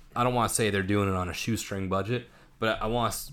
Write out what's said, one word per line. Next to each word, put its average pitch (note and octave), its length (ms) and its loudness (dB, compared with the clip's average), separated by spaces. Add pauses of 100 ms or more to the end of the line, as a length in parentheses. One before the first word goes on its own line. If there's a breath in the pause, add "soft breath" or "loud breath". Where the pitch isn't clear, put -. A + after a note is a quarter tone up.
(140)
I A#2+ 80 0
don't B2 120 2
wanna A2+ 160 2
say A2 200 2
they're G2 120 2
doing G2+ 260 2
it F#2+ 60 2
on F2+ 140 -2
a E2+ 40 -6
shoestring G2+ 560 -4
budget, G2+ 400 -2 (300 loud breath)
but A2 220 0
I A2+ 60 -4
want, A2+ 460 -2